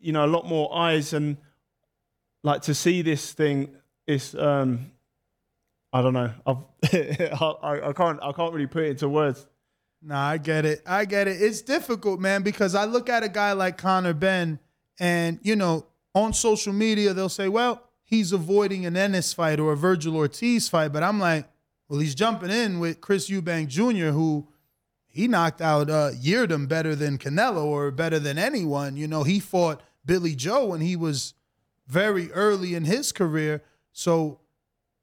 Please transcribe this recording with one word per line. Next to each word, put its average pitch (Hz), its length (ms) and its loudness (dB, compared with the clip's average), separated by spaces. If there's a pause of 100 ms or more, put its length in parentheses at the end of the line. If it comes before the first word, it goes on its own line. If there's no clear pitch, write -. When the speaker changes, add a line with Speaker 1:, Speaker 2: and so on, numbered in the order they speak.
Speaker 1:
you 160 100 -4
know, 151 140 2
a - 20 4
lot 165 180 0
more 160 300 -2
eyes, 160 380 0
and, 147 240 -2 (1040)
like, 147 200 0
to 151 120 0
see 175 260 2
this 156 320 -2
thing 143 380 0 (360)
is, 139 280 -2
um, 135 560 0 (1000)
I 127 120 2
don't 127 100 2
know, 123 180 -2 (140)
I've, 131 120 0 (260)
<laughs> 160 100 0
I, 151 720 0
I, 147 260 -4
I 143 60 -2
can't, 165 280 0
I 143 100 -6
can't 165 200 -2
really 147 140 -4
put 160 160 -2
it 156 80 0
into 143 180 -2
words. 143 380 0 (560)
Speaker 2:
Nah, 143 260 -4
I 156 80 -2
get 156 300 0
it. 151 180 -2
I 202 220 0
get 202 200 0
it. 190 140 -2
It's 214 220 0
difficult, 214 580 -2
man, 196 220 2
because 202 320 0
I 202 100 2
look 240 240 -2
at 233 140 2
a 214 80 -4
guy 202 220 0
like 185 260 -2
Conor 185 340 2
Benn, 170 460 0 (420)
and, 170 420 0
you 214 140 2
know, 170 300 0 (280)
on 214 180 2
social 214 400 0
media, 208 400 2
they'll 185 160 -2
say, 190 200 -4
"Well, 233 420 0 (120)
he's 208 300 0
avoiding 190 540 2
an 170 100 -2
Ennis 190 360 0
fight 156 280 0
or 156 120 2
a 147 40 0
Virgil 160 400 2
Ortiz 220 520 0
fight," 156 240 0
but 151 120 0
I'm 208 160 0
like, 160 260 0 (420)
well, 147 120 -2
he's 151 140 -2
jumping 185 360 0
in 208 300 0
with 165 200 -4
Chris 196 300 0
Eubank 165 380 -2
Junior, 175 440 2
who 151 360 0 (580)
he 185 200 -2
knocked 170 360 2
out, 151 260 2
uh, 151 240 2
Yeardom 151 560 0
better 160 260 -2
than 143 240 -2
Canelo 175 460 0
or 143 260 -2
better 160 280 0
than 143 200 -4
anyone. 151 580 -2
You 151 120 -6
know, 156 140 -2
he 185 180 2
fought 170 420 0 (220)
Billy 170 300 0
Joe 208 320 0
when 170 140 -4
he 175 160 -2
was 156 380 -4 (520)
very 180 460 0
early 185 420 0
in 165 100 -2
his 220 280 0
career. 151 500 -2 (300)
So 160 480 0 (640)